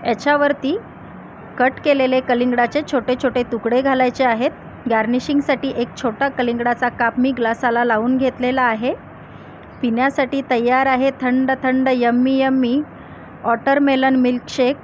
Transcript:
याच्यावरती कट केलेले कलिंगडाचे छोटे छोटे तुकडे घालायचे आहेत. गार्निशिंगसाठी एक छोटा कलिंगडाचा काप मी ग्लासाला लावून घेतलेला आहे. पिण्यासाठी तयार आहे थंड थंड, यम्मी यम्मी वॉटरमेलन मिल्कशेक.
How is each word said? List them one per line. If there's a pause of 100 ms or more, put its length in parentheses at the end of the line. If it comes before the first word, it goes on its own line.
याच्यावरती (800)
कट (120)
केलेले
कलिंगडाचे (100)
छोटे
छोटे
तुकडे
घालायचे
आहेत. (400)
गार्निशिंगसाठी
एक
छोटा
कलिंगडाचा
काप
मी
ग्लासाला
लावून
घेतलेला
आहे. (880)
पिण्यासाठी
तयार
आहे (100)
थंड (120)
थंड,
यम्मी
यम्मी (640)
वॉटरमेलन
मिल्कशेक.